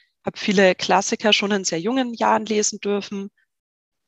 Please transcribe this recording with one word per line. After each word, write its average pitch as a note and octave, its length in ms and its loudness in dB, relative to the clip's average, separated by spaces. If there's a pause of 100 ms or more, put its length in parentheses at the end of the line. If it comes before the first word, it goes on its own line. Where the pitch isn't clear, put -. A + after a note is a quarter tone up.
(240)
habe - 140 -8
viele F#3+ 360 4
Klassiker G3+ 580 0
schon G#3 200 0
in G3 120 -2
sehr E3 160 -4
jungen A#3+ 340 -2
Jahren A3 320 0
lesen G#3 340 -2
dürfen, G3+ 500 -6 (760)